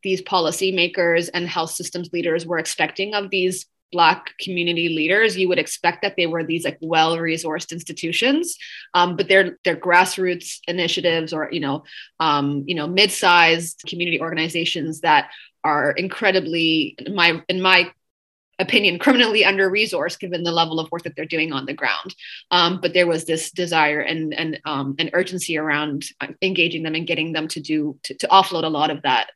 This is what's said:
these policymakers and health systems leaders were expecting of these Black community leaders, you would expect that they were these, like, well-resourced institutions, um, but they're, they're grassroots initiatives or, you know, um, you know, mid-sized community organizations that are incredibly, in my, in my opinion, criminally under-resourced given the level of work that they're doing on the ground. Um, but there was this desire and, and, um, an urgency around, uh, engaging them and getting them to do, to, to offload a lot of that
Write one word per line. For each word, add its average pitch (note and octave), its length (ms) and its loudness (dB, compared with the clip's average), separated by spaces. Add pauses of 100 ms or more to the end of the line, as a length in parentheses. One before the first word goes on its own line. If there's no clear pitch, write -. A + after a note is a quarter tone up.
these F#3 200 -2
policymakers F3 1080 0
and F3 160 -4
health E3 220 -4
systems F3 420 -8
leaders E3 340 -2
were E3 120 -2
expecting F3+ 560 -4
of G3+ 160 -4
these F#3 360 -2 (240)
Black F3 480 2
community E3+ 520 -2
leaders, F3+ 480 2
you F#3 100 2
would F3 100 2
expect - 440 -2
that G3 120 -4
they F3 120 0
were E3 180 -2
these, E3 220 -4
like, - 160 -4
well-resourced E3 920 0
institutions, A3 840 -2 (340)
um, F3+ 240 2
but F#3 120 -2
they're, F#3+ 360 4
they're E3 140 0
grassroots F3+ 800 2 (100)
initiatives E3+ 640 0
or, D#3 180 -4
you D3+ 100 -4
know, C#3 240 -4 (360)
um, C#3+ 460 2
you F3+ 80 -4
know, D3+ 120 -4
mid-sized F3 1000 4
community F3 340 -4
organizations D#3+ 800 -4
that D3+ 300 4 (340)
are D3 280 2
incredibly, E3 1080 0
in - 160 -10
my, E3+ 340 2
in F#3 140 -2
my F3+ 280 4 (680)
opinion, F#3+ 400 2
criminally A3+ 440 4
under-resourced F#3+ 760 0
given F3 240 -6
the E3+ 100 -2
level D#3+ 280 0
of D#3+ 120 -6
work E3+ 120 -8
that D#3 120 -10
they're D#3 80 -8
doing D#3 300 -4
on C3+ 100 -4
the C3 80 -8
ground. C3+ 420 -4 (360)
Um, F3 320 4
but F3 100 0
there F3+ 140 6
was E3 180 0
this E3 280 -4
desire D#3+ 480 2
and, D#3+ 340 -4
and, D#3+ 320 -6
um, C#3 320 -4
an E3 160 -2
urgency F3+ 420 -2
around, D3+ 480 -2 (160)
uh, B2 60 -6 (160)
engaging F3 400 0
them D#3 120 -4
and E3+ 120 -4
getting E3 260 -2
them D#3 160 -4
to D#3 120 -8
do, D3+ 420 -4
to, - 120 -10
to - 120 -6
offload F3 380 4
a D#3+ 40 -2
lot D#3 220 0
of D3 120 -6
that B2+ 340 0